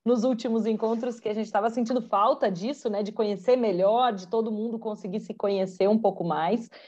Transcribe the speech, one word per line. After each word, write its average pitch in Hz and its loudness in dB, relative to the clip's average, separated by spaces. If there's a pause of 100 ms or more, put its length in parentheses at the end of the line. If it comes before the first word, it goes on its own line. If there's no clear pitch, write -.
nos 226 2
últimos 226 0
encontros 226 -2
que - -6
a 214 -2
gente 220 -4
tava 214 2
sentindo 240 0
falta 226 2
disso, 220 -4
né, 202 -2
de 208 -4
conhecer 208 0
melhor, 220 2
de 185 -10
todo 226 0
mundo 220 -4
conseguir 214 -6
se 214 -12
conhecer 190 0
um 214 4
pouco 196 0
mais. 170 0 (180)